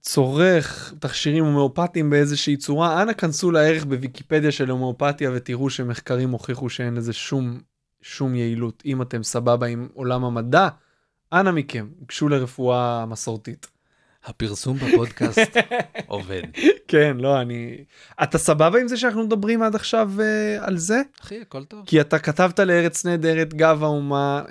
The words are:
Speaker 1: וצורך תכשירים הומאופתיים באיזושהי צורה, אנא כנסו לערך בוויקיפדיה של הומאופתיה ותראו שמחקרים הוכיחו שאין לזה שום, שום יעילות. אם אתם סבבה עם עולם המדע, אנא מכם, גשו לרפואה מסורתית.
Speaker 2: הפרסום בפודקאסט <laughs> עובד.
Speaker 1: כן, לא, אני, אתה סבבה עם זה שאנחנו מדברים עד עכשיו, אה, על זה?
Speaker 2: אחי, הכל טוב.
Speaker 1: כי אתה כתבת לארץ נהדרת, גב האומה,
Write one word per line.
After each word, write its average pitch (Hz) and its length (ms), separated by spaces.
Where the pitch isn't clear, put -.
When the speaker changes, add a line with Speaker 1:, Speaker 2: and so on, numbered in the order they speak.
Speaker 1:
וצורך 151 960
תכשירים 151 460
הומאופתיים 151 640
באיזושהי 147 460
צורה, 160 460
אנא 220 100
כנסו 175 380
לערך 156 340
בוויקיפדיה 139 680
של 131 180
הומאופתיה 131 640
ותראו 127 360
שמחקרים 127 600
הוכיחו 120 400
שאין 120 240
לזה 117 180
שום, 123 480
שום 131 320
יעילות. 117 520
אם 135 160
אתם 123 200
סבבה 120 440
עם 120 280
עולם 127 300
המדע, 123 440
אנא 185 180
מכם, 131 360
גשו - 200
לרפואה 123 800
מסורתית. 113 600
Speaker 2:
הפרסום 110 520
בפודקאסט 220 800
<laughs> - 220
עובד. 95 360
Speaker 1:
כן, 147 320
לא, 135 200
אני, 120 440
אתה 151 160
סבבה 165 420
עם 247 80
זה 247 80
שאנחנו 226 280
מדברים 220 380
עד 220 120
עכשיו, 220 360
אה, 214 360
על 190 120
זה? 208 240
Speaker 2:
אחי, 214 180
הכל 139 240
טוב. 208 220
Speaker 1:
כי 156 140
אתה 147 180
כתבת 170 420
לארץ 170 460
נהדרת, 160 480
גב 156 300
האומה, 143 680